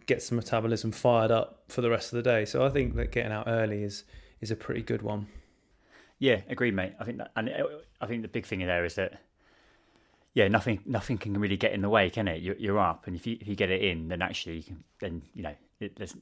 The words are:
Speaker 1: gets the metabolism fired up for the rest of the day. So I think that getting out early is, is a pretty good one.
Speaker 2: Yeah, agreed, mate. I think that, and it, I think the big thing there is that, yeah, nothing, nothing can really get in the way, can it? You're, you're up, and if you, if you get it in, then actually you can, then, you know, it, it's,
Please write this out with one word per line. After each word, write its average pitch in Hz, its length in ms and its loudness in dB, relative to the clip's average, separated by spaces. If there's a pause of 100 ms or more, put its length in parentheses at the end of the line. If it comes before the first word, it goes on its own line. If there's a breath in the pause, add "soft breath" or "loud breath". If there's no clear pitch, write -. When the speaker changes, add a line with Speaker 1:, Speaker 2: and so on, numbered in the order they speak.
Speaker 1:
gets - 240 0
the 123 60 0
metabolism 113 560 0
fired 113 400 4
up - 380 0
for - 120 -2
the 117 80 2
rest 113 240 0
of 120 40 -2
the 117 60 -2
day. 117 220 4
So 127 180 2
I 139 60 4
think 135 260 0
that 117 160 -2
getting 117 200 -2
out 107 160 -4
early 107 360 0
is, 104 200 -8 (360 soft breath)
is 110 120 -6
a 110 40 0
pretty - 280 -6
good 113 180 -2
one. 107 260 -4 (920 soft breath)
Speaker 2:
Yeah, 120 280 4
agreed, 120 280 0
mate. 92 240 -2
I - 60 -6
think - 120 -6
that, - 180 -10
and 113 140 -2
it, - 160 -2 (360)
I 107 40 -4
think 117 160 -4
the 110 60 -8
big 113 180 -4
thing 98 140 -4
there 87 260 2
is 85 100 -4
that, - 240 -2 (1160 soft breath)
yeah, 104 120 8
nothing, 107 380 2
nothing 110 340 -2
can 101 200 -2
really 98 180 2
get 104 160 2
in 98 80 -2
the 101 80 0
way, 101 200 6
can 104 180 -2
it? 82 140 -4
You're, 92 140 -4
you're 104 240 0
up, 87 260 0
and 90 100 -6
if 85 120 -8
you, 113 120 -4
if 95 80 -12
you 101 80 -4
get 98 140 2
it 95 140 2
in, 82 240 0
then 87 160 -2
actually 87 340 -6
you 80 60 -10
can, 80 200 -16 (160)
then, 82 220 -6 (140)
you 92 80 -10
know, 78 100 -8 (260)
it, 104 200 -10
it's, 95 220 -10